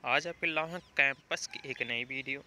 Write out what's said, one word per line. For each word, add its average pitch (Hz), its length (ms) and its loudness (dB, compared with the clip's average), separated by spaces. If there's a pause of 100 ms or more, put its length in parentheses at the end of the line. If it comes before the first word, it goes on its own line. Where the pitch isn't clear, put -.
आज 143 220 4
आपके 170 200 -2
लाए 160 240 0
हैं 175 100 -6
कैंपस - 640 2
की - 240 -10
एक 123 120 -4
नई 120 220 -2
वीडियो। 135 420 -6